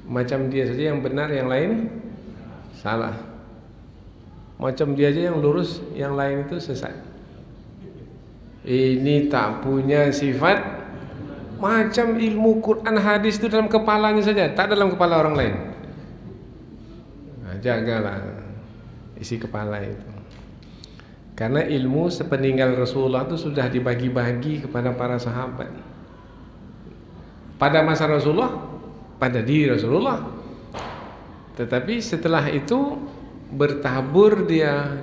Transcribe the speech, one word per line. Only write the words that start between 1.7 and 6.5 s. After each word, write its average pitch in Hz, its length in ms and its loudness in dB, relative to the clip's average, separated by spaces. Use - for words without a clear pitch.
salah. 110 400 -2
Macam 139 320 0
dia 143 160 4
aja 170 240 2
yang 156 80 0
lurus, 151 400 2
yang 139 160 -4
lain 139 320 0
itu 170 160 -6